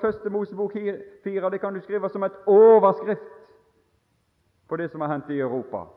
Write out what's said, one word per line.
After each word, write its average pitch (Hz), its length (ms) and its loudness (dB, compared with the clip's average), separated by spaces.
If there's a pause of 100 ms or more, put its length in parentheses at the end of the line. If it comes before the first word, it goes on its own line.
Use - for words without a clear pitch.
Første 214 300 -4
Mosebok 202 440 -6
hi-, 202 220 -8 (260)
fire, 190 280 -6
det 190 100 -8
kan 196 160 -8
du 185 80 -10
skrive 196 260 -6
som 196 160 -6
et - 200 -10
overskrift 208 840 6 (1400)
på 165 80 -6
det 170 140 -8
som 156 140 -10
har 151 80 -4
hendt 143 180 -8
i 143 80 -4
Europa 120 460 -6 (120)